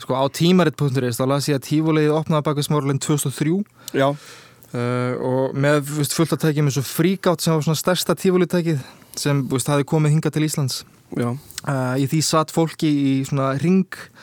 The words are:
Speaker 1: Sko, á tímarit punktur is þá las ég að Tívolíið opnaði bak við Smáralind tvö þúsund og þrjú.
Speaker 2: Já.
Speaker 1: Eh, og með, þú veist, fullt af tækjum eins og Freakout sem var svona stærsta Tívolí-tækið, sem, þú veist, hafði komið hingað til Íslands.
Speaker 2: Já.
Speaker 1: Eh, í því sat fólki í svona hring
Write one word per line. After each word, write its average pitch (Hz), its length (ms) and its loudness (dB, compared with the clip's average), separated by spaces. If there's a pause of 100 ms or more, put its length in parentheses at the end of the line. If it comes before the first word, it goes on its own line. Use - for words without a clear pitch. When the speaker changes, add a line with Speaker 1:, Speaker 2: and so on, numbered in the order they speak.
Speaker 1:
Sko, 127 140 -2
á 135 80 2 (160)
tímarit 170 400 4
punktur 131 260 0
is 120 140 -4
þá 131 100 2
las 139 220 0
ég 135 80 0
að - 80 -16
Tívolíið 156 480 2
opnaði 156 320 0
bak 143 100 0
við 147 120 -2
Smáralind 143 340 0
tvö 151 140 2
þúsund 143 120 -2
og - 80 -12
þrjú. 160 200 0 (340)
Speaker 2:
Já. 135 160 2 (640)
Speaker 1:
Eh, 123 500 -2
og 131 320 -2
með, 143 320 2
þú 151 140 -4
veist, - 180 -2
fullt 165 160 2
af - 80 -4
tækjum 151 300 2
eins 139 80 -2
og - 80 -6
Freakout 180 560 0
sem 165 100 2
var 156 140 0
svona 160 100 0
stærsta 180 400 0
Tívolí-tækið, 175 600 2 (380)
sem, 143 280 0
þú 131 100 -2
veist, 131 140 -2
hafði 143 140 2
komið 151 320 2
hingað 156 160 0
til 151 140 0
Íslands. 147 380 -4 (320)
Speaker 2:
Já. 120 120 0 (380)
Speaker 1:
Eh, 131 360 -2
í 139 80 0
því 160 120 2
sat 156 280 0
fólki 165 400 0
í 143 220 2 (140)
svona 135 320 0
hring 180 280 2 (360)